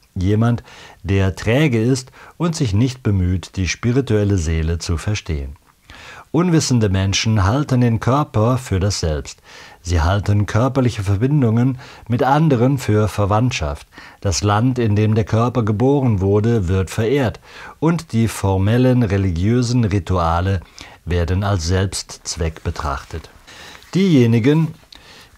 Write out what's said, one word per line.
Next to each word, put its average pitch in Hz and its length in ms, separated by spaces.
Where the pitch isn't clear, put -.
Jemand, 107 480
der 95 320
träge 120 440
ist 127 300
und 165 200
sich 110 180
nicht 127 300
bemüht, 92 520
die 92 120
spirituelle 107 680
Seele 80 400
zu 82 200
verstehen. 73 580
Unwissende 139 580
Menschen 98 540
halten 127 360
den 117 180
Körper 127 600
für 98 200
das 98 220
Selbst. 76 400
Sie 85 220
halten 104 420
körperliche 123 580
Verbindungen 123 760
mit 123 140
anderen 139 540
für 107 320
Verwandtschaft. 101 800
Das 98 220
Land, 113 360
in 107 180
dem 107 180
der 110 100
Körper 117 380
geboren 113 580
wurde, 104 480
wird 95 220
verehrt 117 500
und 160 340
die 113 160
formellen 117 720
religiösen 104 840
Rituale 90 760
werden 87 360
als 98 260
Selbstzweck 90 920
betrachtet. - 680
Diejenigen, 151 800